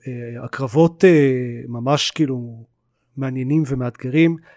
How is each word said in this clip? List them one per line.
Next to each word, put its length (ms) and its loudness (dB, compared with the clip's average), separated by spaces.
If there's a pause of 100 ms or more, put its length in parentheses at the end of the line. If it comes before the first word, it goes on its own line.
אה, 380 -12
הקרבות, 600 2
אה, 640 4
ממש 440 -2
כאילו 540 -6 (520)
מעניינים 500 -2
ומאתגרים, 680 -2 (200)